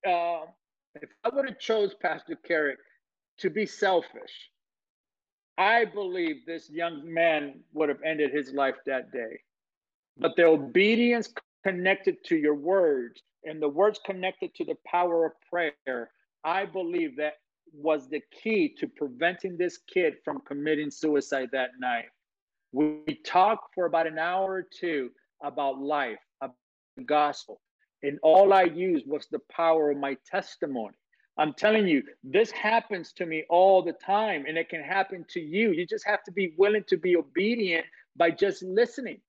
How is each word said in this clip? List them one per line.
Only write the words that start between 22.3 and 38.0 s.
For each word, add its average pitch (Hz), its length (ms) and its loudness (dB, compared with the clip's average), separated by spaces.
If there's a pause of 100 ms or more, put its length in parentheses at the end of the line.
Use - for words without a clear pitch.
We 151 520 -2
talked 208 500 2
for 175 120 -2
about 165 200 0
an 156 120 -6
hour 185 340 -2
or 190 100 -6
two 151 480 -6 (320)
about 139 380 -4
life, 139 380 -4 (220)
about 127 160 -12 (400)
the 131 80 -16
gospel. 147 560 -2 (420)
And 143 200 -6
all 190 300 8
I 190 120 8
used 170 420 0
was 139 240 -8
the 151 100 -8 (100)
power 160 400 2
of 143 80 -2
my 139 180 -4 (100)
testimony. 135 680 -8 (420)
I'm 151 140 0
telling 214 340 2
you, 151 160 2 (220)
this 185 260 2
happens 214 640 -4
to 180 120 -8
me 156 240 -6
all 185 320 6
the 165 100 -4
time, 196 560 -2
and 156 80 -6
it 165 140 -4
can 160 120 -10
happen 185 480 -4
to 175 100 -6
you. 185 320 0
You 170 140 -2
just 214 200 -8
have 208 180 -2
to 190 80 -16
be 175 240 -4
willing 202 320 4
to 185 80 2
be 175 200 2
obedient 185 680 0 (320)